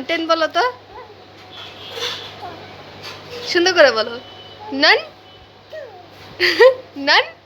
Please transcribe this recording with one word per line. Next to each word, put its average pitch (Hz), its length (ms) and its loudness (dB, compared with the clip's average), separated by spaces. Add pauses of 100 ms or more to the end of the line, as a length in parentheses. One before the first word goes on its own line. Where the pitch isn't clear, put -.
টেন 330 200 -2
বলো 320 200 0
তো। 339 160 0 (3000)
সুন্দর 359 260 2
করে 285 140 8
বলো। 233 280 -4 (540)
নান? 311 240 4 (1200)
<laughs> 359 920 2
নান? 359 160 4 (220)